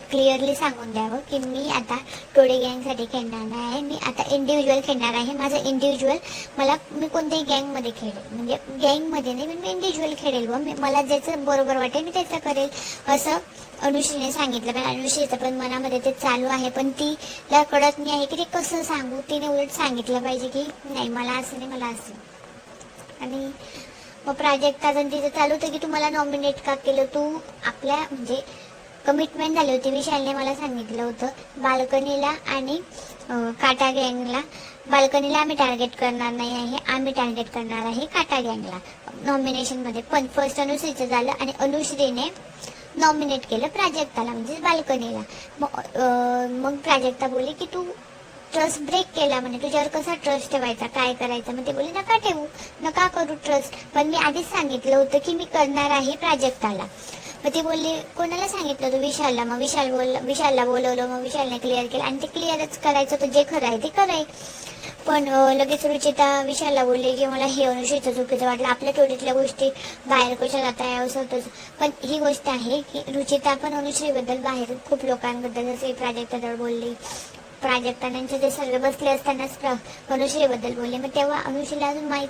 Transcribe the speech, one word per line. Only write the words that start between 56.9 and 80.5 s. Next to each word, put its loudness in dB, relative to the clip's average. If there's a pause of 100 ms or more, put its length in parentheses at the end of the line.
मग 2
ते 2
बोलले, 0 (180)
"कोणाला -2
सांगितलं -2
तू?" 4
"विशालला." 0
मग -2
विशाल 2
बोल-, 2
विशालला 4
बोलवलं, 2
मग -4
विशालने -2
क्लिअर 0
केलं -2
आणि -2
ते -4
क्लिअरच -2
करायचं 4
होतं, 2
जे 8
खरं 0
आहे 2
ते -2
खरं 4
आहे. 0 (840)
पण, 4
अ, 8
लगेच 4
रुचिता 4
विशालला 2
बोलली 4
की 2
"मला 2
हे 2
अनुश्रीचं 2
चुकीचं 0
वाटलं, 2
आपल्या 2
टोळीतल्या 4
गोष्टी 2 (380)
बाहेर 4
कशा 0
जात 0
आहे?" -2
असं -2
होतं. -2 (400)
पण 4 (140)
ही -2
गोष्ट 2
आहे 0
की -10
रुचिता 2
पण -2
अनुश्रीबद्दल -2
बाहेर -4 (120)
खूप 0
लोकांबद्दल, -2
जसे -4
प्राजक्ताजवळ -4
बोलली, -4 (680)
प्राजक्ता 0
त्यांचे -4
ते 2
सर्व 0
बसले 0
असतानाच 0
प्र-, -4
अनुश्रीबद्दल 2